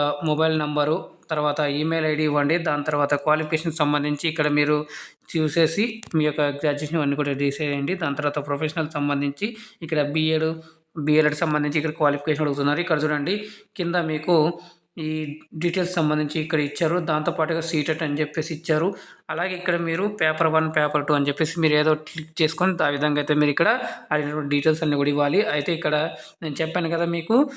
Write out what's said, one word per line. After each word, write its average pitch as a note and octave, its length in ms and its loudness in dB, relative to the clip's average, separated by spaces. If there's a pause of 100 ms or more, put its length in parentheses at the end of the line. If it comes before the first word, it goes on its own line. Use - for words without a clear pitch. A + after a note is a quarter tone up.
(300)
మొబైల్ D#3 360 2
నంబరు, D3 320 2 (360)
తర్వాత D3+ 260 0 (200)
ఈమెయిల్ D#3+ 320 0
ఐడీ D3+ 180 0
ఇవ్వండి. D3 260 2 (140)
దాని D3 220 0
తర్వాత D3 220 2 (120)
క్వాలిఫికేషన్ D#3 560 0
సంబంధించి D3 520 0
ఇక్కడ D3+ 140 0 (120)
మీరు D3 180 2 (560)
చూసేసి D#3+ 500 2 (340)
మీ D3+ 120 2
యొక్క D3 120 -2 (200)
గ్రాడ్యుయేషన్ D3 440 0
అన్నీ C#3+ 160 0
కూడా C#3+ 120 0 (120)
తీసేయండి. C#3+ 480 -2 (100)
దాని C#3+ 160 -2
తర్వాత D3 200 -2 (100)
ప్రొఫెషనల్ D#3 480 -2
సంబంధించి C#3+ 500 -2 (380)
ఇక్కడ D3+ 140 0 (160)
బీఎడ్, D#3 340 2 (560)
బీఎల్ఎడ్ D3+ 380 4
సంబంధించి D3+ 380 2
ఇక్కడ D3+ 200 -2
క్వాలిఫికేషన్ D3 440 2
అడుగుతున్నారు. C#3+ 400 0
ఇక్కడ D#3 200 2
చూడండి, D3+ 300 0 (440)
కింద F3 160 0 (160)
మీకు D#3 240 2 (720)
ఈ D#3 40 -2 (520)
డీటెయిల్స్ F3 380 -2
సంబంధించి D3+ 460 0
ఇక్కడ D#3 140 0 (100)
ఇచ్చారు. E3 280 0 (140)
దాంతోపాటుగా D#3 500 -2 (100)
సీటెట్ D3+ 340 -2
అని C#3+ 160 -4
చెప్పేసి D3+ 360 -4
ఇచ్చారు. D#3+ 320 0 (420)
అలాగే F3+ 280 -4
ఇక్కడ F3 160 0 (120)
మీరు E3 180 -2 (140)
పేపర్ D#3 340 2
వన్, D#3+ 140 2 (100)
పేపర్ D3 300 0
టూ D3+ 100 2
అని C#3 100 2
చెప్పేసి D3+ 260 0 (100)
మీరు D3+ 180 4
ఏదో D#3 100 4 (160)
క్లిక్ - 320 -12
చేసుకొని F3+ 340 2 (140)
ఆ - 80 2
విధంగా D3 260 2
అయితే D3 200 2
మీరు D3 120 4
ఇక్కడ F3 160 2 (440)
అడిగినటువంటి D3 400 -2
డీటెయిల్స్ D#3 320 2
అన్నీ D3 160 2
కూడా C#3+ 120 2
ఇవ్వాలి. D3 260 2 (160)
అయితే D3+ 220 0
ఇక్కడ D3+ 180 0 (480)
నేను D3+ 160 -4
చెప్పాను D#3+ 360 -2
కదా E3+ 100 0 (100)
మీకు E3+ 200 0 (220)